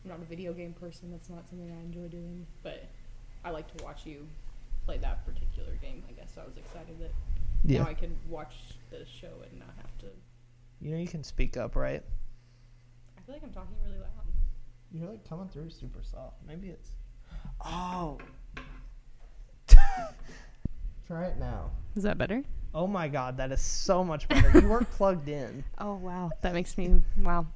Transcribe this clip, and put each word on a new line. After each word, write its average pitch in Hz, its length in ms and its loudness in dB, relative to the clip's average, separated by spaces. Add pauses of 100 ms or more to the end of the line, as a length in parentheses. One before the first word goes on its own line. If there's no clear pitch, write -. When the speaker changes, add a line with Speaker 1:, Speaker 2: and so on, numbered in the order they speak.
Speaker 1:
I'm 185 60 -18
not 170 100 -16
a 170 60 -16
video 170 260 -12
game 175 220 -14
person. 175 360 -18
That's 170 200 -18
not 170 180 -18
something 175 240 -16
I 165 100 -16
enjoy 170 280 -14
doing, 170 360 -16 (180)
but 156 200 -16 (600)
I 175 60 -10
like 160 260 -14
to - 60 -14
watch 147 220 -16
you 147 220 -18 (580)
play 143 120 -2
that - 280 -4
particular - 560 -4
game, - 280 -10
I - 20 -18
guess. - 240 -18
So - 60 -18
I - 40 -16
was - 120 -18
excited 165 420 -18
that 165 120 -10 (520)
Speaker 2:
Yeah. 139 200 4
Speaker 1:
now - 60 -2
I - 40 -6
could 170 220 -2 (140)
watch - 460 -14 (140)
the 156 160 -18
show - 440 -20
and - 80 -20
not - 200 -20
have - 220 -12
to. - 80 -16 (760)
Speaker 2:
You 151 100 -10
know 160 60 -6
you 170 100 -8
can 160 160 -10
speak - 340 -2
up, 117 180 -6
right? 135 280 -2 (1120)
Speaker 1:
I - 40 -20
feel 254 120 -20
like 302 100 -18
I'm 240 80 -18
talking 185 320 -14
really 190 140 -4
loud. - 120 -10 (840)
Speaker 2:
You're, 165 180 -10
like, 220 180 -18
coming 185 220 -12
through 160 220 -14
super 123 320 -14
soft. - 420 -14
Maybe 175 240 -14
it's, - 220 -18 (680)
oh. 180 580 -10 (360)
<laughs> - 1200 4 (1300)
Try 170 180 -10
it - 120 -6
now. 123 340 -8 (240)
Speaker 1:
Is 196 80 -6
that - 140 -2
better? 240 260 -4 (300)
Speaker 2:
Oh 170 140 -4
my 185 200 -6
God, 131 300 -6
that 135 140 -6
is 135 100 0
so - 420 0
much 156 240 -4
better. - 320 10
You 202 80 6
weren't 226 240 0
Speaker 1:
<laughs> - 60 -6
Speaker 2:
plugged 180 320 0
in. 139 340 -8 (140)
Speaker 1:
Oh, 208 180 -8
wow. 180 360 -8 (100)
That 180 120 -4
makes 180 240 -6
me, 180 240 10 (160)
wow. 175 380 6